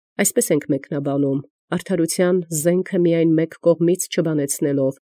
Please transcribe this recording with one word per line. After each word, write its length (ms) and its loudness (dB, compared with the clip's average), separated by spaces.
Այսպես 300 0
ենք 180 0
մեկնաբանում, 760 -2
արդարության 680 0
զենքը 440 0
միայն 340 2
մեկ 260 0
կողմից 500 0
չբանեցնելով, 880 -2